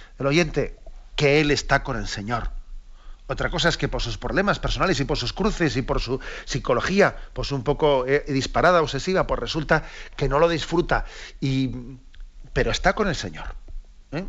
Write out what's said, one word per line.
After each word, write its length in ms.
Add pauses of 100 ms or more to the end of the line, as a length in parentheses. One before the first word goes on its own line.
(180)
el 80
oyente, 520 (380)
que 240
él 100
está 320
con 140
el 100
Señor. 440 (760)
Otra 220
cosa 220
es 80
que 100
por 140
sus 160
problemas 400
personales 420
y 60
por 100
sus 160
cruces 460
y 40
por 160
su 220 (240)
psicología, 720 (160)
pues 200
un 120
poco, 420
eh, 220
disparada, 540
obsesiva, 440
pues 140
resulta 440 (300)
que 140
no 100
lo 80
disfruta, 600 (340)
y, 300 (800)
pero 180
está 220
con 160
el 60
Señor, 400 (580)
¿eh? 160